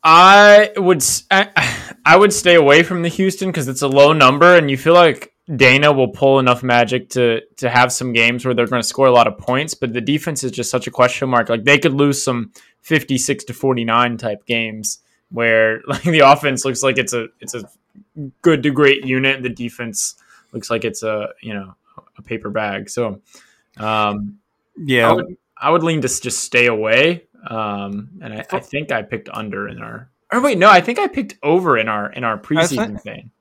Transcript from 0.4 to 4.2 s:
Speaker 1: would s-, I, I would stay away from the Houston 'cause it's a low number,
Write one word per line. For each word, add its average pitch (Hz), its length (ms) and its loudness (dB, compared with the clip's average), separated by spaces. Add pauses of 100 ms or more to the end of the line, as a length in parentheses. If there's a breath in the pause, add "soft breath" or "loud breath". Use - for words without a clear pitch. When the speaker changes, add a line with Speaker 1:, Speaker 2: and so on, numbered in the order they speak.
Speaker 1:
would 180 200 2
s-, - 320 -6
I, 196 200 0 (560 loud breath)
I 160 100 6
would 196 160 6
stay 175 240 2
away 151 280 6
from 175 180 -4
the 170 80 -4
Houston 190 420 -4
'cause 143 160 -6
it's 131 140 -8
a 143 60 -2
low 139 260 4
number, 147 420 4